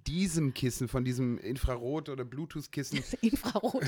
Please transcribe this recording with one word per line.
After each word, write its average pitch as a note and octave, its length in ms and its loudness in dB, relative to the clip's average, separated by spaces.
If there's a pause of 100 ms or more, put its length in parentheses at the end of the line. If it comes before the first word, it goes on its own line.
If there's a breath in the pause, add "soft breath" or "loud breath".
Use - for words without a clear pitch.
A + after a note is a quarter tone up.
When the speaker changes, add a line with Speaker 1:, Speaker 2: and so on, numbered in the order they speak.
Speaker 1:
diesem D#3 480 2
Kissen, B2+ 340 0
von B2+ 160 0
diesem B2 360 0
Infrarot- C3 720 -2
oder B2+ 160 -4
Bluetooth-Kissen. C#3 840 -4
Speaker 2:
<laughs> B3+ 100 -4
Infrarot. A3+ 680 2